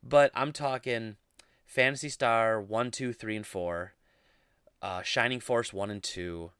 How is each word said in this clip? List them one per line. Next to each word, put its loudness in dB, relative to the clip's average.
But 6
I'm 0
talking -4
Phantasy 2
Star 4
one, -2
two, -4
three, -6
and -8
four, -4
uh, -6
Shining 0
Force 0
one -6
and -8
two. -8